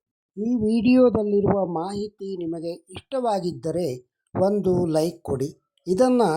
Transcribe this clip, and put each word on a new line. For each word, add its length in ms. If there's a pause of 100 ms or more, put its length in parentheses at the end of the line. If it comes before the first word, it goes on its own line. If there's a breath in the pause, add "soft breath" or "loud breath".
(360)
ಈ 180
ವಿಡಿಯೋದಲ್ಲಿರುವ 1120
ಮಾಹಿತಿ 680
ನಿಮಗೆ 360
ಇಷ್ಟವಾಗಿದ್ದರೆ 1400 (320)
ಒಂದು 460
ಲೈಕ್ 360
ಕೊಡಿ, 360 (280)
ಇದನ್ನ 360 (140)